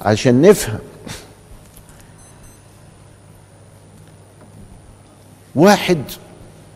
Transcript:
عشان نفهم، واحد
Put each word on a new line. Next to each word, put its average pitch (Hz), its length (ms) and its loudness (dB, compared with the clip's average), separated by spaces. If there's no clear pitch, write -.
عشان 120 400 0
نفهم، 135 360 2
واحد 180 480 2